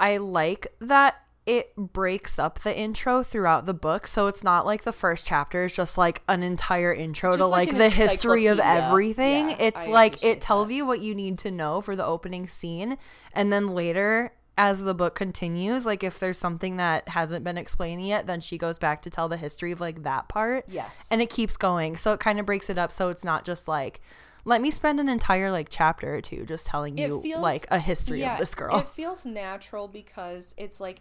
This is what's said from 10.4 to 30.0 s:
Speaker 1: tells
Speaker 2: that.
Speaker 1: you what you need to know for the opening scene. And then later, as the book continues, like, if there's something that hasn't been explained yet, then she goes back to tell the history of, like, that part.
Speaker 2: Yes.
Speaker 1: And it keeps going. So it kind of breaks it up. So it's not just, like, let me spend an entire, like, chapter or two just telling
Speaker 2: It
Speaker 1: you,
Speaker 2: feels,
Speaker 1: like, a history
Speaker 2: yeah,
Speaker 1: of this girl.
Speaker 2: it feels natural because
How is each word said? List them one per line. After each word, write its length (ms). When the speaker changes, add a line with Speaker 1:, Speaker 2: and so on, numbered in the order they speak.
Speaker 1:
tells 280
Speaker 2:
that. 80
Speaker 1:
you 100
what 160
you 120
need 260
to 100
know 320
for 120
the 120
opening 420
scene. 480
And 180
then 220
later, 580
as 240
the 120
book 200
continues, 720
like, 160
if 160
there's 200
something 400
that 320
hasn't 340
been 140
explained 460
yet, 220
then 140
she 180
goes 200
back 240
to 80
tell 180
the 80
history 340
of, 120
like, 200
that 260
part. 380
Speaker 2:
Yes. 460
Speaker 1:
And 80
it 100
keeps 280
going. 380
So 180
it 60
kind 200
of 60
breaks 240
it 80
up. 120
So 200
it's 120
not 220
just, 240
like, 320
let 160
me 80
spend 280
an 120
entire, 400
like, 180
chapter 460
or 80
two 240
just 200
telling 320
Speaker 2:
It 100
Speaker 1:
you, 120
Speaker 2:
feels, 220
Speaker 1:
like, 280
a 100
history 400
Speaker 2:
yeah, 140
Speaker 1:
of 40
this 160
girl. 240
Speaker 2:
it 100
feels 380
natural 640
because 680